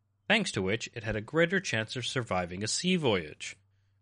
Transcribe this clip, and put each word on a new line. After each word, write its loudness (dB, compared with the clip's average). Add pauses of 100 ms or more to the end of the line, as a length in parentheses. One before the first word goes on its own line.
(280)
thanks 4
to 0
which 0
it -10
had -2
a -2
greater 2
chance -2
of -6
surviving -2
a -2
sea 2
voyage. 0 (440)